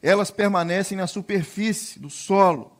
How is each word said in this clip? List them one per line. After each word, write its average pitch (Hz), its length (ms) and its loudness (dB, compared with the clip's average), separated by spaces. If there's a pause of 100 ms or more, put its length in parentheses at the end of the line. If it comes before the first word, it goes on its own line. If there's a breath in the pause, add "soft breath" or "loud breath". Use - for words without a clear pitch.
elas 190 300 2
permanecem 190 640 0
na 185 120 -4
superfície 202 880 -4
do 147 100 -14
solo. 180 720 2